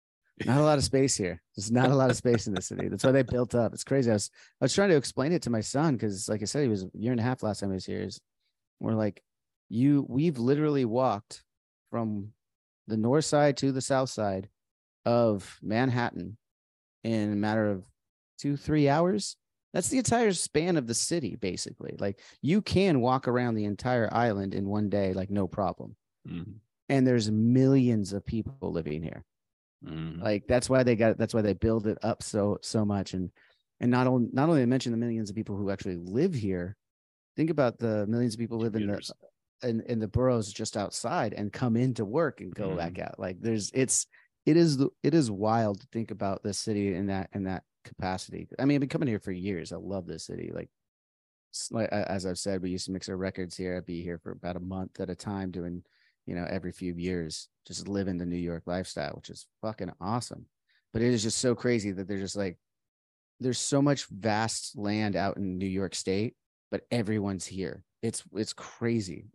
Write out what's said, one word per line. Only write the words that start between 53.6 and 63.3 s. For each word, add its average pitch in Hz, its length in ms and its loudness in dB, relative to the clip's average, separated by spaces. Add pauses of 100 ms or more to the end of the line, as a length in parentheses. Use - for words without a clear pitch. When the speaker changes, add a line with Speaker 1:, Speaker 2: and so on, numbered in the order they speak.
Speaker 2:
I'd 90 100 -8
be 85 140 -6
here 87 180 -8
for 95 120 -12
about 90 240 -8
a 90 60 -6
month 92 400 -8
at 90 100 -6
a 90 60 -8
time 98 340 -6
doing, 87 320 -8 (420)
you 92 120 -8
know, 87 120 -4
every 90 220 -6
few 90 240 -8
years, 87 540 -6 (180)
just 87 220 -12
living 98 300 -2
the 87 80 -4
New 87 100 -4
York 85 300 -4
lifestyle, 87 480 -6
which - 160 -16
is - 160 -18 (140)
fucking 107 300 -8 (100)
awesome. 104 460 -6 (460)
But 113 100 0
it 123 100 6
is 113 120 2
just 113 140 -2
so 123 180 2
crazy 113 360 0
that 92 140 -6
they're 98 140 -4
just 98 160 -6
like, 95 220 -4 (800)